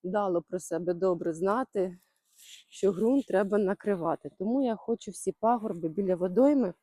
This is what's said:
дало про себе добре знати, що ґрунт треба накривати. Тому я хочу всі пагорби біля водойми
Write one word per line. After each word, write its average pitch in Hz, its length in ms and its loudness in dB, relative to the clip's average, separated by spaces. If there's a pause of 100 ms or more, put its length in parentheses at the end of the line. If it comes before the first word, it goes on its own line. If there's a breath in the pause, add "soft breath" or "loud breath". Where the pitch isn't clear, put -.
дало 185 400 0
про 185 180 -8
себе 175 340 -4
добре 175 400 0
знати, 190 640 -2 (680 loud breath)
що 190 240 0
ґрунт 233 340 2
треба 196 320 2
накривати. 185 800 -2
Тому 240 240 0
я 226 140 0
хочу 226 340 -6
всі - 220 -6
пагорби 208 560 -2
біля 185 280 0
водойми 226 680 4